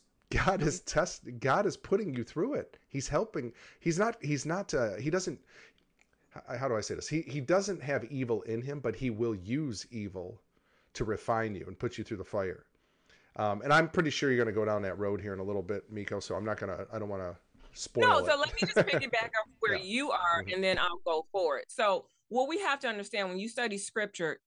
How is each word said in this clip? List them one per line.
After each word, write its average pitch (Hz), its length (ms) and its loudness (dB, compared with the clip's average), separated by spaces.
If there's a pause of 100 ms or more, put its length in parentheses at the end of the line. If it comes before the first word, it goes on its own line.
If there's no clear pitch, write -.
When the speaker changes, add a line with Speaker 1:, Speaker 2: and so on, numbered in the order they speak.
(320)
Speaker 1:
God - 300 2
is 180 200 0
test-, - 460 -2 (120)
God 147 260 4
is 180 120 0
putting 196 380 0
you 117 80 -2
through 233 320 -2
it. - 220 -6 (100)
He's 135 200 -6
helping. 151 440 -2 (280)
He's 165 180 0
not, 226 260 2
he's 147 220 -2
not, 180 280 -2
uh, 113 240 2
he 127 120 -4
doesn't, 175 300 0 (960)
h-, 123 240 -8
how 135 80 0
do 117 80 2
I 107 60 2
say 101 140 -4
this? - 120 -6
He, 156 140 0
he 147 200 -6
doesn't 185 400 2
have 139 300 0
evil 120 320 0
in 113 180 -2
him, 139 180 -6
but 120 160 -2
he 127 140 -2
will 113 260 0
use 113 560 -4
evil 98 480 -8 (540)
to - 100 -4
refine 110 520 0
you 82 120 -8
and 92 100 -12
put 120 200 -4
you 110 60 -6
through 104 140 -6
the 92 60 -8
fire. 95 420 -4 (720)
Um, 104 240 0
and 139 120 0
I'm 160 160 8
pretty 160 200 2
sure 139 220 0
you're 120 120 4
gonna 110 120 2
go 107 100 2
down 104 180 2
that 92 160 -2
road 101 220 0
here 101 120 -6
in 95 60 -4
a 95 40 -6
little 101 200 -2
bit, 101 280 -6
Miko, 101 280 -6
so 92 160 -4
I'm 101 100 -4
not 107 140 -2
gonna, 95 340 -6
I 110 60 -4
don't 104 100 -4
wanna 92 260 -6 (380)
spoil - 340 2
Speaker 2:
No, 339 120 6
Speaker 1:
it. - 60 2
Speaker 2:
so 302 120 4
let 294 160 -2
me - 80 -6
just - 140 0
piggyback 233 540 2
Speaker 1:
<laughs> 220 100 0
Speaker 2:
off 220 100 -2 (120)
where 208 160 2
Speaker 1:
Yeah. 190 60 -6
Speaker 2:
you 233 280 0
are, 170 320 4
Speaker 1:
Mm-hmm. 190 100 -4
Speaker 2:
and 190 100 2
then 185 140 4
I'll 175 280 0
go 160 260 0
forward. 160 380 2
So 202 360 2 (220)
what 247 220 2
we 330 100 0
have 285 220 0
to 262 60 -2
understand 208 420 -2
when 185 100 -4
you 208 100 -4
study 233 280 -2
scripture, 196 680 -2